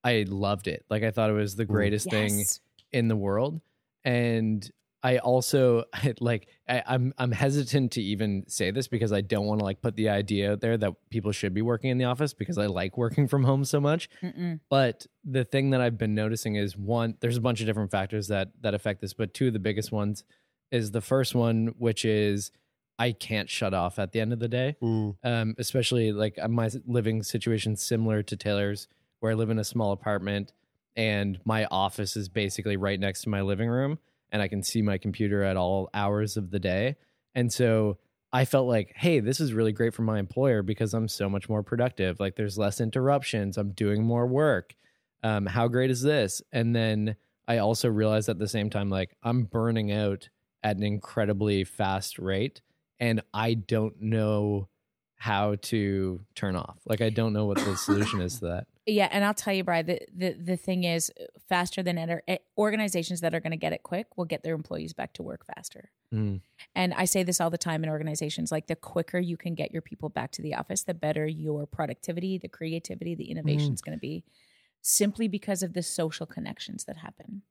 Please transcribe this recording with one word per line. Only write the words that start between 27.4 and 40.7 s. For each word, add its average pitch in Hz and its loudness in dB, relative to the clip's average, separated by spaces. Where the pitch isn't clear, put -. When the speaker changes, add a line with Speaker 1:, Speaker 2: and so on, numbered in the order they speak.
Speaker 1:
similar 110 2
to 104 -6
Taylor's, 101 -2
where 113 0
I - 2
live 110 0
in 110 2
a 104 0
small 107 0
apartment 101 -2
and 101 0
my 110 2
office 95 0
is 98 -4
basically 101 -2
right 98 0
next 98 -2
to - -6
my 101 0
living 101 0
room, 139 0
and 104 0
I 95 0
can 98 -4
see 113 0
my 101 2
computer 101 0
at 95 2
all 92 0
hours 104 0
of 92 -4
the 101 -2
day. 98 0
And 123 2
so 110 4
I 131 4
felt 131 2
like, 110 2
"Hey, 160 4
this 123 0
is 135 0
really 110 2
great 113 0
for 117 -4
my 110 2
employer 110 2
because 104 0